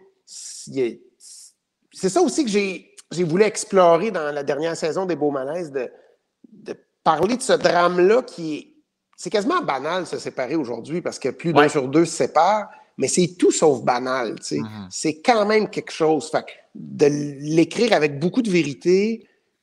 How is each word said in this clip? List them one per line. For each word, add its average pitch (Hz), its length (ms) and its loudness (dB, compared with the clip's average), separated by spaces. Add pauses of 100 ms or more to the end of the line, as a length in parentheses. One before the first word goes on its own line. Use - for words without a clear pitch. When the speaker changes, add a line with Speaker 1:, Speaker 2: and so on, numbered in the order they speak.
(260)
Speaker 1:
C'est, - 760 -8 (920)
c'est - 160 -4
ça 339 120 2
aussi 320 220 2
que 220 80 -4
j'ai, 190 420 -2 (180)
j'ai 165 120 -2
voulu 175 200 2
explorer 190 680 4
dans 151 240 -4
la 143 80 -4
dernière 151 320 -2
saison 170 300 -4
des 170 100 -2
Beaux 147 160 0
Malaises, 143 400 -6
de, 131 180 -6 (640)
de - 240 -14 (300)
parler 165 320 2
de - 40 -14
ce 190 120 0
drame-là 175 720 4
qui 160 320 -10
est, - 120 -12 (480)
c'est - 140 -12
quasiment 214 320 0
banal 156 440 -4
se 143 120 -8
séparer 131 400 -6
aujourd'hui 123 440 -6
parce 120 180 -8
que 131 100 -4
plus 165 240 -4
d'un 160 80 6
Speaker 2:
Ouais. 151 80 4
Speaker 1:
sur 135 180 -2
deux 151 160 4
se 165 140 -4
sépare, 180 520 0 (280)
mais 131 100 -2
c'est - 320 0
tout 392 120 4
sauf 139 320 2
banal, 127 560 -2
tu - 60 -16
sais. 151 120 -6
Speaker 2:
Mhm. 107 340 -10
Speaker 1:
C'est 156 300 -4
quand 220 240 4
même 214 240 2
quelque - 220 -10
chose. 156 380 0
Fait 131 140 -2
que - 80 -20 (240)
de 135 300 0 (360)
l'écrire 165 520 2
avec 147 260 2
beaucoup 180 220 0
de 226 80 -2
vérité, 180 800 0 (360)